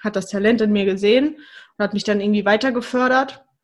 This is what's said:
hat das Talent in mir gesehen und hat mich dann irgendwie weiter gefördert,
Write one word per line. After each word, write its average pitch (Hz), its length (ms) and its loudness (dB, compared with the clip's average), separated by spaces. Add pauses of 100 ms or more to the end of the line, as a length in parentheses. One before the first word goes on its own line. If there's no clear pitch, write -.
hat 208 140 -4
das 190 120 -6
Talent 214 320 0
in 214 120 2
mir 202 120 2
gesehen 208 520 2
und - 460 -14
hat 202 120 -2
mich 208 100 -6
dann 208 160 0
irgendwie 208 240 0
weiter 214 280 2
gefördert, 254 720 -2 (200)